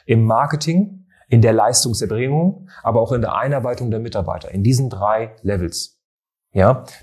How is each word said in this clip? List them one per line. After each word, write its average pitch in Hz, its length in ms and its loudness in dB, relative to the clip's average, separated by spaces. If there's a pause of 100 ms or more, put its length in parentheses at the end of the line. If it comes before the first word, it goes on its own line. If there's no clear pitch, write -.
Im 113 200 4
Marketing, 151 800 0 (220)
in 117 140 6
der 113 120 6
Leistungserbringung, 117 1160 0 (140)
aber 113 180 2
auch 117 100 -2
in 120 100 0
der 107 140 -4
Einarbeitung 123 560 -4
der 110 80 -4
Mitarbeiter, 101 520 -6
in 98 120 -2
diesen 127 260 2
drei 107 520 -4
Levels. 92 600 -6 (500)
Ja? 104 320 2 (200)